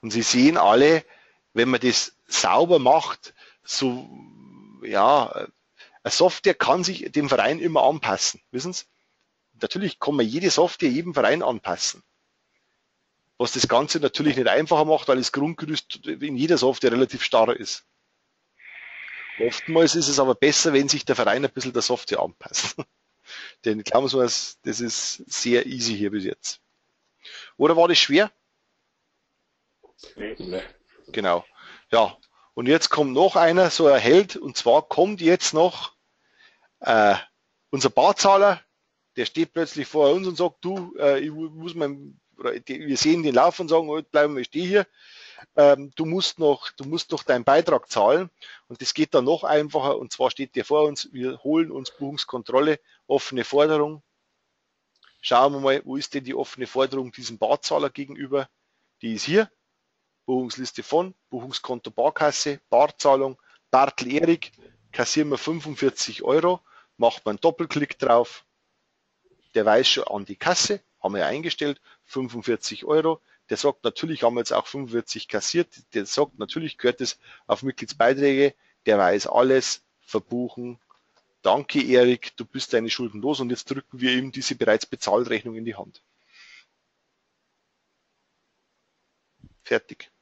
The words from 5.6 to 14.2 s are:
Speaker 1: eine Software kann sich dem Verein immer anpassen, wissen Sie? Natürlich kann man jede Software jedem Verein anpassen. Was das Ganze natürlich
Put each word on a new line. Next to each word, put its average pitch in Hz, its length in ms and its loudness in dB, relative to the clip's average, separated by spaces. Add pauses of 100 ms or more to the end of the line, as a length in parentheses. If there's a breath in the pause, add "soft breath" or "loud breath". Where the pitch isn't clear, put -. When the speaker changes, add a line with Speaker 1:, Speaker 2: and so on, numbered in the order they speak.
Speaker 1:
eine 107 80 -4
Software 180 440 2
kann 160 280 0
sich 180 280 -8
dem 147 180 -2
Verein 127 300 2
immer 156 240 0
anpassen, 123 640 -2
wissen 147 240 -8
Sie? - 120 -12 (760)
Natürlich 185 380 -6
kann 147 160 -2
man 123 100 2
jede 160 240 -2
Software 165 400 2
jedem 160 240 -4
Verein 139 300 2
anpassen. 98 580 -6 (1400)
Was 123 140 -2
das 117 160 -2
Ganze 143 320 0
natürlich 143 380 0